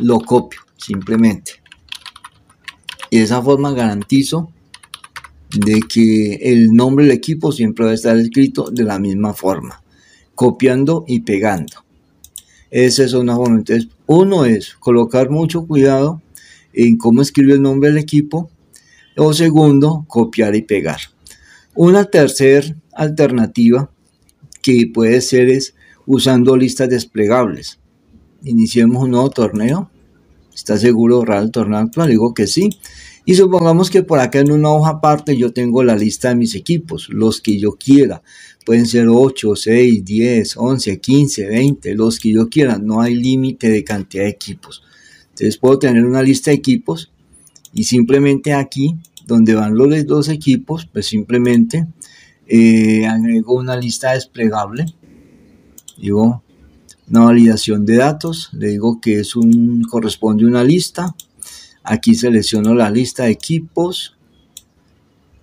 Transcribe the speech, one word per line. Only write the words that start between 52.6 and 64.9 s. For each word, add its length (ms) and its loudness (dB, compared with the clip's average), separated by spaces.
agrego 480 -2
una 220 -4
lista 360 -4
desplegable. 720 -4
Digo, 480 -2
una 120 2
validación 640 4
de 120 2
datos, 560 -2
le 160 -8
digo 320 -4
que 200 -2
es 140 -10
un, 480 2
corresponde 640 -2
una 180 2
lista. 540 -2
Aquí 320 0
selecciono 600 0
la 160 2
lista 340 -4
de 60 0
equipos, 880 -6